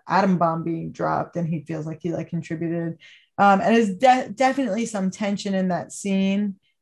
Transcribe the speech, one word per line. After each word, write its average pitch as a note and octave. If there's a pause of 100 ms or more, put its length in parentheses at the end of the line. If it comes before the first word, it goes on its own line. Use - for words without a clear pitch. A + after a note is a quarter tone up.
atom F#3
bomb E3
being E3
dropped D#3
and E3+
he D3+
feels D#3
like D#3+
he, E3+
like, C3+
contributed. E3 (400)
Um, G3
and A3
there's G#3+
de-, B3+
definitely C4
some G3
tension G3+
in F#3
that F3
scene G3 (260)